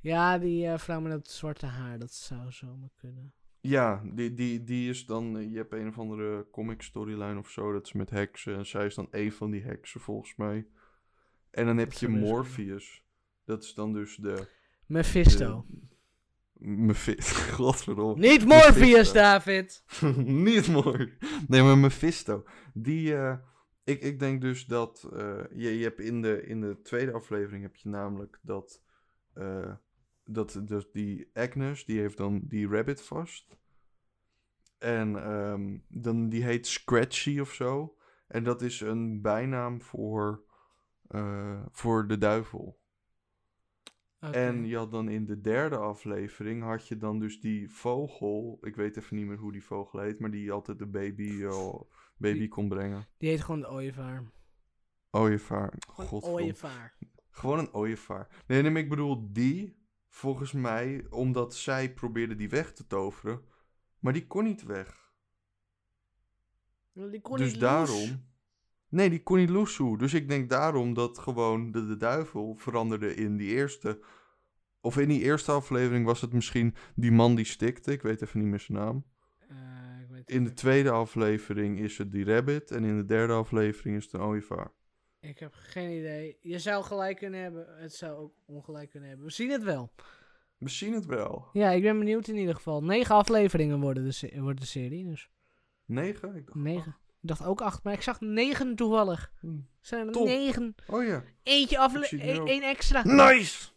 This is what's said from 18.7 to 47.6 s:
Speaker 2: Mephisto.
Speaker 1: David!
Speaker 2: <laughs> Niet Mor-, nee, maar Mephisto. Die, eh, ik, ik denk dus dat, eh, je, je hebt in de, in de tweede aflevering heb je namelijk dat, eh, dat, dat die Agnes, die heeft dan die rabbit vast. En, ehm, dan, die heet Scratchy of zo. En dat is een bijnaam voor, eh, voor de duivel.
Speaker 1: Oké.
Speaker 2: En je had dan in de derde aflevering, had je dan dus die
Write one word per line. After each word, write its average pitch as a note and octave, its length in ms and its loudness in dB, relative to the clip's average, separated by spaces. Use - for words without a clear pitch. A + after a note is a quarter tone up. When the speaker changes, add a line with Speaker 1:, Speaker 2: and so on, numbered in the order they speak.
Speaker 2:
Mephisto. A3+ 220 12
Speaker 1:
David! G3 680 6
Speaker 2:
<laughs> C3+ 440 2
Niet A3 220 6
Mor-, C#3 500 2
nee, C3 160 10
maar C3+ 140 12
Mephisto. C#3 680 4
Die, D3+ 420 -2
eh, C3 220 -2
ik, C#3 180 -4
ik C#3+ 180 -6
denk C3+ 220 -2
dus B2+ 240 -4
dat, A#2 480 -6
eh, G2+ 300 -8
je, A2+ 220 -4
je A#2 60 -2
hebt A2+ 160 -4
in A2+ 220 -4
de, G#2+ 240 0
in A2 160 -6
de G2+ 200 -6
tweede B2 300 -4
aflevering G#2 520 -6
heb G2 120 -16
je - 140 -12
namelijk G2+ 520 -8
dat, - 400 -12
eh, F#2+ 400 -10
dat, G#2+ 420 -8
dat G#2 280 -6
die G2+ 400 -8
Agnes, C3+ 520 -6
die A2 140 -2
heeft G#2 180 -4
dan G2+ 260 -2
die G#2 240 -4
rabbit A2+ 340 -2
vast. - 560 -12
En, A2 460 -4
ehm, G2+ 540 -6
dan, A2+ 420 -2
die A#2 140 -2
heet A#2+ 240 -2
Scratchy B2+ 720 0
of C#3 140 -6
zo. C#3 440 -6
En A#2 160 -4
dat A#2+ 180 -2
is B2 200 -6
een A2 400 -4
bijnaam A#2+ 600 -2
voor, G#2+ 600 -4
eh, G2+ 540 -8
voor A2 360 0
de G#2+ 100 -2
duivel. G#2+ 600 -2
Speaker 1:
Oké. D3+ 160 -10
Speaker 2:
En B2 280 -2
je A#2 120 -6
had A2 140 -6
dan A2 180 -4
in G#2+ 160 -4
de G#2 160 -8
derde B2+ 360 -2
aflevering, G#2 840 -8
had A2+ 240 -8
je A2+ 100 -8
dan G#2+ 220 -4
dus G#2+ 220 -6
die G#2+ 300 -6